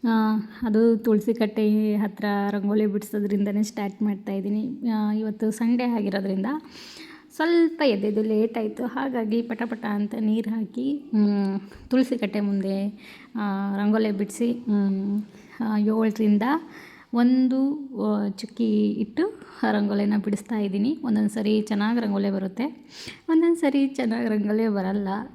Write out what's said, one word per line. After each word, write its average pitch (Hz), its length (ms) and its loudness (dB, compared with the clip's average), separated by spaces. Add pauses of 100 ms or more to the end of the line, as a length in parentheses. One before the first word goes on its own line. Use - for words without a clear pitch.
ಆ, 220 300 4 (260)
ಅದು 226 340 4
ತುಳಸಿ 220 360 2
ಕಟ್ಟೆ 214 640 2
ಹತ್ರ 208 300 -2 (240)
ರಂಗೋಲಿ 208 360 0
ಬಿಡಿಸೋದ್ರಿಂದನೇ 208 760 0
ಸ್ಟಾರ್ಟ್ 202 380 -6
ಮಾಡ್ತಾ 208 300 -2
ಇದ್ದೀನಿ. 208 600 -4
ಆ, 214 200 0
ಇವತ್ತು 214 400 -2
ಸಂಡೇ 240 320 0
ಆಗಿರೋದ್ರಿಂದ 196 640 -2 (920)
ಸ್ವಲ್ಪ 330 500 2
ಎದ್ದೆದ್ದು 214 380 2
ಲೇಟ್ 220 340 2
ಆಯಿತು. 220 280 -4
ಹಾಗಾಗಿ 240 560 -2
ಪಟ 233 240 -6
ಪಟ 226 200 -8
ಅಂತ 208 340 -2
ನೀರು 220 360 0
ಹಾಕಿ, 254 420 -4 (160)
ಹ್ಮ್, 202 460 2 (300)
ತುಳಸಿ 254 280 2
ಕಟ್ಟೆ 208 220 -2
ಮುಂದೆ, 196 480 0 (480)
ಆ, 196 420 -2
ರಂಗೋಲಿ 214 340 2
ಬಿಡಿಸಿ, 208 400 -2
ಹ್ಮ್, 202 720 0 (400)
ಆ, 214 160 0
ಏಳರಿಂದ 214 680 2 (680)
ಒಂದು, 254 460 4 (460)
ಆ, 208 240 0
ಚುಕ್ಕಿ 208 600 0
ಇಟ್ಟು 226 540 -2 (280)
ರಂಗೋಲಿನ 208 420 2 (100)
ಬಿಡಿಸ್ತಾ 208 340 -2
ಇದ್ದೀನಿ. 202 460 0
ಒಂದೊಂದು 214 260 2
ಸರಿ 214 320 0
ಚೆನ್ನಾಗಿ 214 380 0
ರಂಗೋಲಿ 202 320 0
ಬರುತ್ತೆ, 196 560 -4 (420)
ಒಂದೊಂದು 330 260 6
ಸರಿ 277 320 2
ಚೆನ್ನಾಗಿ 240 400 -2
ರಂಗೋಲಿ 214 400 2
ಬರಲ್ಲ. 196 420 0 (260)